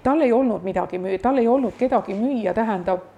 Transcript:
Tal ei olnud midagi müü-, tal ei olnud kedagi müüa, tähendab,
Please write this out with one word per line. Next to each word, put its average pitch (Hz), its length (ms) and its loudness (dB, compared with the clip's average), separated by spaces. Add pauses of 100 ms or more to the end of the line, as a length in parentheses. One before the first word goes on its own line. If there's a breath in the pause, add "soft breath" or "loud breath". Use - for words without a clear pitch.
Tal 285 180 2
ei 247 120 4
olnud 220 300 0
midagi 180 340 -4
müü-, 185 240 -4
tal 262 160 2
ei 233 100 4
olnud 247 300 2
kedagi 226 400 0
müüa, 226 360 -2
tähendab, 190 520 -2 (120)